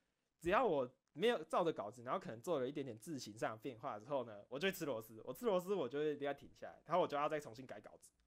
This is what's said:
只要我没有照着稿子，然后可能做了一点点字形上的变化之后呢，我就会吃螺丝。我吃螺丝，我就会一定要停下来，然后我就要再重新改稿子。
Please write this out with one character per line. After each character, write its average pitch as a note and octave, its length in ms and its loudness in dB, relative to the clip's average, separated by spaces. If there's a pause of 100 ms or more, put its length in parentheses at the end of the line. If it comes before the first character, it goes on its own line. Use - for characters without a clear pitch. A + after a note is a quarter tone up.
(380)
只 E3 120 -2
要 A#3+ 140 6
我 C#3 260 4 (220)
没 F3+ 140 2
有 A3 180 4
照 A3 200 2
着 D#3+ 80 6
稿 G#2 180 -6
子， A#2+ 120 -12
然 B2+ 120 -2
后 F#3+ 60 0
可 F#3 100 -8
能 A2+ 100 -8
做 D3+ 200 2
了 B2 80 2
一 D3 40 -2
点 C#3+ 140 -4
点 A#2+ 100 -8
字 D3 220 -8
形 G#2+ 180 -10
上 C3 140 -2
的 A2 80 -6
变 A#2+ 200 -8
化 A#2+ 200 -6
之 A2 80 -16
后 C3+ 180 0
呢， G#2 240 -12
我 B2+ 100 -6
就 F#3 100 2
会 F#3 40 2
吃 E3 140 -6
螺 A2+ 160 0
丝。 A2 220 -14
我 B2+ 100 -6
吃 A#3+ 100 -8
螺 F#3 160 4
丝， F#3 140 -2
我 C#3+ 140 2
就 C3+ 100 -2
会 D3+ 160 2
一 - 20 -6
定 C3+ 80 -4
要 C#3+ 80 0
停 C3+ 220 -16
下 G2+ 140 -12
来， - 180 -16
然 D#3+ 100 2
后 F3+ 60 8
我 C#3 60 2
就 D3 80 0
要 D3+ 120 4
再 D3+ 120 0
重 B2 120 -10
新 B2 140 -12
改 G#2+ 140 -12
稿 - 180 -16
子。 - 140 -20 (140)